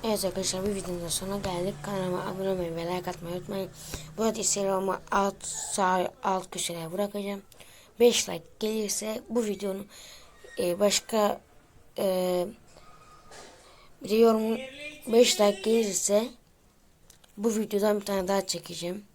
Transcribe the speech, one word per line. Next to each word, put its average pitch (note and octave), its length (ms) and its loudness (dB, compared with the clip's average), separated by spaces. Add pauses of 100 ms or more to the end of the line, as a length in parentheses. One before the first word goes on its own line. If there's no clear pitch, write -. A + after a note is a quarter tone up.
Evet G#3+ 220 0
arkadaşlar, F#3 400 -2
bir G#3 100 0
videonun F3 260 -6
da E3+ 80 -8
sonuna F#3+ 280 -4
geldik. F#3+ 460 -2
Kanalıma F#3+ 420 -2
abone F#3+ 240 -4
olmayı F3 260 -2
ve E3+ 200 -4
like F3+ 140 -4
atmayı E3+ 260 -8
unutmayın. F#3+ 360 -6 (460)
Bu G#3 60 0
arada A3 140 0
Instagram'ı G3 640 0 (100)
alt, G3 340 0
sağ - 680 0 (100)
alt F#3 280 -2
köşeye E3+ 400 -6
bırakacağım. G3+ 500 -4 (580)
Beş A3+ 300 6
like E3+ 140 -8 (160)
gelirse G#3+ 680 -4
bu A3+ 160 0
videonun, G3 420 -4 (720)
e, F3 200 0
başka, G#3 640 2 (560)
e, F#3 500 2 (1600)
bir A3 60 -10
de G#3 60 2
yorum, A3 420 6 (500)
beş A3+ 340 6
like G3+ 200 4
gelirse A3 680 2 (1080)
bu G#3+ 180 2
videodan G#3 440 2
bir G3+ 60 -10
tane G3 220 -2
daha G3 200 2
çekeceğim. F3 680 -8